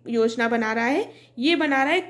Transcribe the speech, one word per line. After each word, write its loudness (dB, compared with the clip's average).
योजना 0
बना 0
रहा 0
है? -2
ये 2
बना 0
रहा 0
है 0